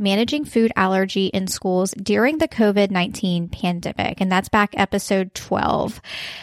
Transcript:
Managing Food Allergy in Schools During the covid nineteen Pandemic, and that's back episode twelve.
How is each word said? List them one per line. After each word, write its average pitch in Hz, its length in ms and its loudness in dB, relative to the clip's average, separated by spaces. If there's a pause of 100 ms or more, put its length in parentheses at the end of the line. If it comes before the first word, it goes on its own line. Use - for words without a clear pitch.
Managing 226 440 0
Food 226 300 2
Allergy 190 520 0
in 190 200 -2
Schools 185 460 -2
During 214 460 0
the 320 100 0
covid 202 420 2
nineteen 175 580 -2
Pandemic, 175 720 -4
and 190 120 0
that's 185 160 0
back 208 280 2
episode 196 560 0
twelve. - 680 -2 (420)